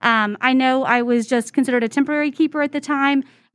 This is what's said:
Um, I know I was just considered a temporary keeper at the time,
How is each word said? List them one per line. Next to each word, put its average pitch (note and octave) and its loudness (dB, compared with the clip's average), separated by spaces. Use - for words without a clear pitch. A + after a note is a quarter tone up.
Um, G#3+ 0
I C4 2
know C4 2
I A#3+ 2
was A#3+ 0
just A#3 -2
considered B3 0
a A3+ -2
temporary D4 0
keeper D4+ -2
at C#4+ -2
the C#4+ -4
time, C#4 0